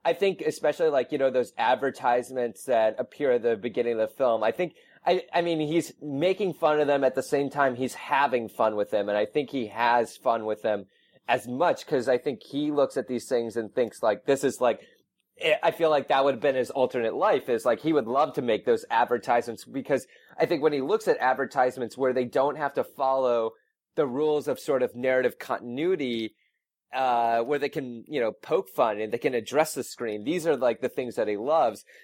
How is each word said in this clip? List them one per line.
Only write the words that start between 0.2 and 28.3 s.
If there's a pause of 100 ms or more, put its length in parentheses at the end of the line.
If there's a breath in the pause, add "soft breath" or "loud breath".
especially,
like,
you
know,
those
advertisements
that
appear
at
the
beginning
of
the
film.
I
think, (320 soft breath)
I, (100)
I
mean,
he's
making
fun
of
them
at
the
same
time
he's
having
fun
with
them,
and
I
think
he
has
fun
with
them (400 soft breath)
as
much,
'cause
I
think
he
looks
at
these
things
and
thinks,
like,
this
is,
like, (640)
I,
I
feel
like
that
would
have
been
his
alternate
life,
is,
like,
he
would
love
to
make
those
advertisements,
because (320 loud breath)
I
think
when
he
looks
at
advertisements
where
they
don't
have
to
follow (420 soft breath)
the
rules
of
sort
of
narrative
continuity, (580)
uh,
where
they
can,
you
know,